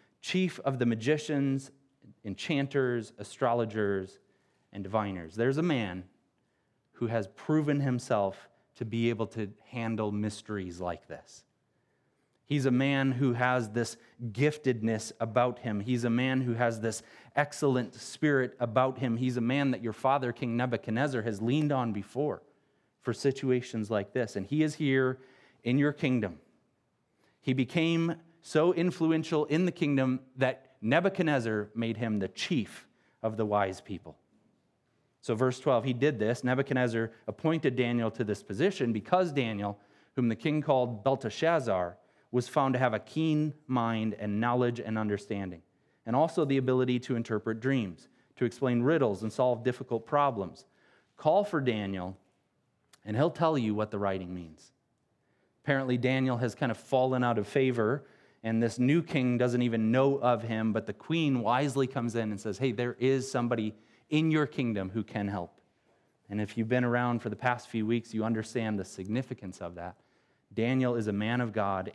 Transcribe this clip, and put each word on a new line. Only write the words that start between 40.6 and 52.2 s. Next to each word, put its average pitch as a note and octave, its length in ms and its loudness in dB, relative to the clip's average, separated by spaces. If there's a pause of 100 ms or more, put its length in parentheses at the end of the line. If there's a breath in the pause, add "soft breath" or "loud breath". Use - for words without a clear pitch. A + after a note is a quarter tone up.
called B2 420 0
Belteshazzar, A#2+ 920 0 (340 soft breath)
was B2 180 0
found C3+ 260 2
to B2 60 0
have B2+ 120 4
a G#2+ 60 0
keen D3+ 560 0 (140)
mind A#2 500 0
and G#2 220 -2
knowledge A#2+ 400 2
and A2 180 -4
understanding, G2 640 -4 (420)
and A#2 120 0
also E3 280 2
the C3+ 120 2
ability B2+ 420 2
to B2 160 -4
interpret A2+ 460 -2
dreams, A2+ 480 -2 (260 soft breath)
to - 100 -2
explain A#2+ 380 0
riddles, B2 400 2
and A2 100 -4
solve B2 300 2
difficult A#2+ 420 -2
problems. B2 640 -2 (500 soft breath)
Call F3+ 280 4
for F#3+ 160 -2
Daniel, G2 580 -2 (840)